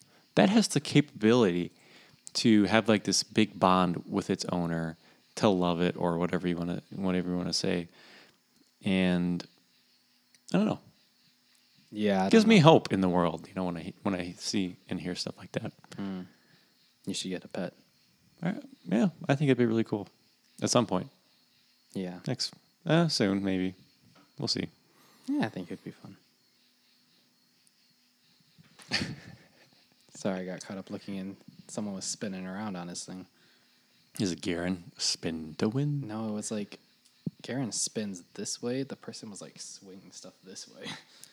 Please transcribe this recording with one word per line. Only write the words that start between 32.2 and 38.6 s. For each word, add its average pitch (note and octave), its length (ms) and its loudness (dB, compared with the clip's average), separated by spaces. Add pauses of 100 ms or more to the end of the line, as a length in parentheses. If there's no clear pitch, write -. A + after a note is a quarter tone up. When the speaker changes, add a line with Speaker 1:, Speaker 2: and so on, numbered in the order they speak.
Speaker 2:
around G2 300 -8
on F2 120 -8
his F2 160 -12
thing. F#2 220 -14 (920)
Speaker 1:
Is G2 120 0
it D#2+ 100 -8
Garen F2 420 -4 (140)
Spindowin? G#2+ 1080 -4
Speaker 2:
No, A2 260 -6
it - 20 -4
was G#2+ 200 -6
like, G#2 280 -8 (640)
Garen A#2+ 300 -6
spins G2 520 -6 (120)
this - 260 -8